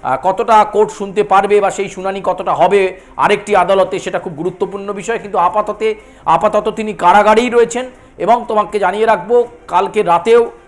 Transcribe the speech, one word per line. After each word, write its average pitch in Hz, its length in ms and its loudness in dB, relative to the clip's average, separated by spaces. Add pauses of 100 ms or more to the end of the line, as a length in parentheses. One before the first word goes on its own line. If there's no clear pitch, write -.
আহ, 131 200 -4
কতটা 208 420 2
কোর্ট 208 260 0
শুনতে 202 320 -4
পারবে 202 380 2
বা 196 100 0
সেই 196 180 -6
শুনানি 190 360 -8
কতটা 185 300 -4
হবে 180 260 2 (360)
আরেকটি 202 400 0
আদালতে, 185 420 2
সেটা 180 200 -6
খুব 175 140 -8
গুরুত্বপূর্ণ 185 600 -6
বিষয়। 208 260 -6
কিন্তু 196 200 -6
আপাততে, 214 560 -2 (300)
আপাতত 208 440 0
তিনি 214 240 -6
কারাগারেই 208 580 4
রয়েছেন। 233 360 0 (320)
এবং 220 300 0
তোমাকে 214 300 -2
জানিয়ে 196 280 0
রাখবো, 220 300 0 (320)
কালকে 190 340 0
রাতেও 196 480 2 (180)